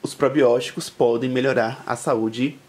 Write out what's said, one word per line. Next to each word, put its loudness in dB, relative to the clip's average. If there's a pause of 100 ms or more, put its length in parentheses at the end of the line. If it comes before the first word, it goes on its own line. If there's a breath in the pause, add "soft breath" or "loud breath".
os -8
probióticos 2
podem 0
melhorar 0
a -2
saúde -2 (100)